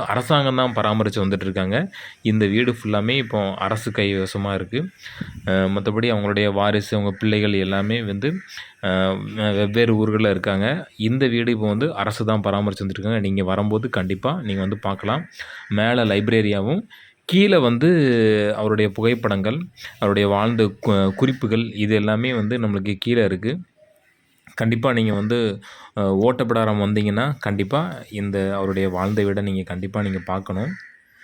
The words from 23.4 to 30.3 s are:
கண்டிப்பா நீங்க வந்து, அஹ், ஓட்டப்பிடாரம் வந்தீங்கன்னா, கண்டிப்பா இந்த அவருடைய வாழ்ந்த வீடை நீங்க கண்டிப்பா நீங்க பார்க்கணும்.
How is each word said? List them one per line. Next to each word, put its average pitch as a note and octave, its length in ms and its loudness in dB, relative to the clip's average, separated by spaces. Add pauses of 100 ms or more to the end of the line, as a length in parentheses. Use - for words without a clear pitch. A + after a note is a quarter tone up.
கண்டிப்பா A#2 360 0
நீங்க A2+ 220 2
வந்து, G#2+ 240 0 (580)
அஹ், G2 240 2
ஓட்டப்பிடாரம் A2+ 640 2
வந்தீங்கன்னா, G#2 440 0 (140)
கண்டிப்பா G2+ 400 -2 (320)
இந்த G2+ 260 -4 (160)
அவருடைய G2 360 0
வாழ்ந்த G2 340 0
வீடை G2+ 200 -2
நீங்க F#2+ 200 -2
கண்டிப்பா F#2+ 380 -6
நீங்க F#2+ 240 -2
பார்க்கணும். F#2+ 460 -4 (520)